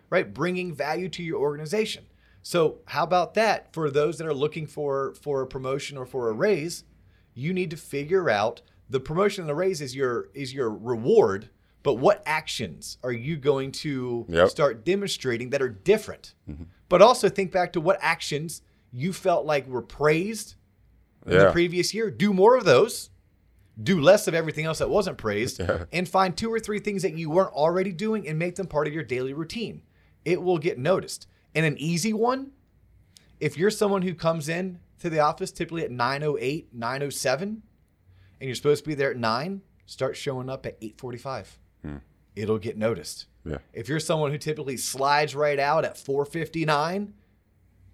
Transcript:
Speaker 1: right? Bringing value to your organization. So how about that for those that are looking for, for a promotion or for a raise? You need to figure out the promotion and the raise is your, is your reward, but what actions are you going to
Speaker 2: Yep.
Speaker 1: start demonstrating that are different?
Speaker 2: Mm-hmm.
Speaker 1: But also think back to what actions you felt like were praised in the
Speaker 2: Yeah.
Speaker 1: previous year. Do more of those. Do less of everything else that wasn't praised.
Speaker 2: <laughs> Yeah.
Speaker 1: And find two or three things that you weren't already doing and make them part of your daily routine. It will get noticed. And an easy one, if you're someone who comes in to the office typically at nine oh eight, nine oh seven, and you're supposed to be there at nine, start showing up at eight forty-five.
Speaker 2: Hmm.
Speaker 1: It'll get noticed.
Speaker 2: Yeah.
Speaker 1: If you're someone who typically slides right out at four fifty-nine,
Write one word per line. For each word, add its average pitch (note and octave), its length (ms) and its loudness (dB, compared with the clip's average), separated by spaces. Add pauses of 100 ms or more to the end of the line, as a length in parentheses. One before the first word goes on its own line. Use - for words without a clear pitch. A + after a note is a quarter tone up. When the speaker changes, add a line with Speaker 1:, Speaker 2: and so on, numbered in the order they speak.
Speaker 1:
right? F3 240 0
Bringing F3+ 400 -4
value D#3 360 -4
to F3 140 -10
your D#3+ 160 -4
organization. D3+ 680 -2 (380)
So D#3+ 420 0
how D3 180 -2
about E3+ 320 2
that G#3 380 0
for D#3 160 -2
those D3 280 2
that D#3+ 100 -6
are D#3 60 -2
looking D3+ 340 -2
for, C#3 480 -4
for C#3 260 -2
a B2+ 60 -4
promotion C3+ 500 -6
or B2+ 80 -8
for B2 240 -2
a A2 40 -2
raise? E3 500 0 (500)
You D3 200 -4
need F3+ 180 -2
to E3 60 -12
figure D3+ 520 -2
out A2 320 0 (280)
the C3 100 -2
promotion G3 440 0
and D#3 60 -6
the C#3+ 60 -2
raise F3+ 260 0
is B2+ 140 -10
your, A#2+ 380 -2
is C3+ 200 -8
your C3 160 0
reward, A2+ 800 2 (340)
but C#3 120 2
what C3+ 300 4
actions C#3+ 800 -6
are B2+ 80 -4
you B2+ 260 -4
going C3+ 340 0
to B2+ 580 -6
Speaker 2:
Yep. E2+ 200 6
Speaker 1:
start A2+ 360 0
demonstrating C3 680 -2
that C#3 100 0
are C3 80 0
different? A2+ 640 -2 (160)
Speaker 2:
Mm-hmm. D#2 140 -12 (260)
Speaker 1:
But F3 120 8
also A#3 280 8
think F#3+ 220 -4
back F3+ 220 -2
to F3 80 -2
what F3 200 2
actions D#3 600 -4 (300)
you C3+ 220 -6
felt E3 320 0
like D3 220 -2
were B2 140 -4
praised D#3+ 760 0 (680)
in F2 80 0
the F#2+ 120 8
Speaker 2:
Yeah. F2+ 60 8
Speaker 1:
previous E3+ 420 0
year. G#3+ 180 -2
Do F3 220 2
more G3+ 220 8
of B3 100 2
those. E3 440 6 (720)
Do D#3 200 2
less G3 260 8
of E3 60 -2
everything D#3+ 320 -2
else D#3+ 140 -4
that B2+ 100 0
wasn't F3 300 0
praised. G#2+ 400 -2
Speaker 2:
<laughs> F2+ 80 -2
Yeah. E2+ 160 0 (100)
Speaker 1:
And E3+ 160 -2
find F#3+ 260 2
two A3+ 160 -4
or A3+ 80 -2
three G#3+ 200 -6
things G3 240 -4
that F3 100 0
you D#3+ 160 -6
weren't F3+ 240 2
already F3 380 2
doing G#3 360 -4
and D#3 120 -4
make F3 160 -4
them F#3+ 120 -6
part D3+ 200 0
of D3 60 -6
your D#3 100 -6
daily B2+ 300 -4
routine. D#3+ 500 -8 (420)
It F3 160 0
will F3+ 160 2
get D3 220 -2
noticed. - 480 -2 (260)
And D#3 120 2
an D3 120 0
easy E3 360 -2
one, B3 380 0 (880)
if D3+ 180 -2
you're F#3 120 4
someone G3+ 320 0
who F3+ 140 -2
comes E3 340 -2
in F3 300 -6 (200)
to F3 120 -6
the D#3+ 80 0
office D#3+ 320 2
typically E3 320 -6
at - 80 -6
nine B2+ 320 0
oh D3+ 160 0
eight, D3 340 -4
nine B2 300 -6
oh C#3+ 80 -4
seven, F3+ 500 -2 (800)
and C3 80 -8
you're B2 80 -4
supposed D3 280 2
to - 60 -10
be D#3 60 -4
there C3+ 160 0
at B2 60 -6
nine, B2+ 440 -2 (240)
start - 320 -6
showing C3 320 -6
up C3 160 -10
at A2+ 160 -10
eight A2 180 -14
forty-five. B2 600 -12 (240)
Speaker 2:
Hmm. D2 140 -10 (380)
Speaker 1:
It'll G#2+ 220 -2
get G#2 200 -8
noticed. G#2+ 500 -4 (180)
Speaker 2:
Yeah. D#2 140 -8 (140)
Speaker 1:
If A2 160 -12
you're D3+ 100 -2
someone D#3 320 -2
who D3+ 80 -6
typically C#3+ 380 -6
slides C#3 580 0
right D3 240 2
out C#3+ 260 2
at - 140 -6
four C#3 260 0
fifty-nine, D#3+ 880 -2 (800)